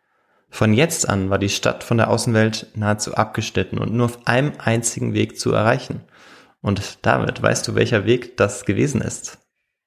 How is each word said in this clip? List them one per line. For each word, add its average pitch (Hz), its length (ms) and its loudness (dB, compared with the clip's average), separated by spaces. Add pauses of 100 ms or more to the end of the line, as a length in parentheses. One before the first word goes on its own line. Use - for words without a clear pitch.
(480)
Von 110 240 2
jetzt 165 380 2
an 95 180 0
war 98 100 2
die 101 120 0
Stadt - 340 -2
von 117 140 0
der 110 100 4
Außenwelt 110 640 0
nahezu 107 400 -2
abgeschnitten 107 640 -2
und 104 140 -2
nur 120 140 2
auf - 200 -6
einem 135 300 2
einzigen 117 560 -2
Weg 107 260 -2
zu 117 140 0
erreichen." 110 480 0 (640)
Und 101 400 -4
damit, 120 400 0
weißt 113 260 2
du, 107 60 -2
welcher 110 320 2
Weg 123 320 0
das 101 260 0
gewesen 113 380 0
ist? - 360 -10 (480)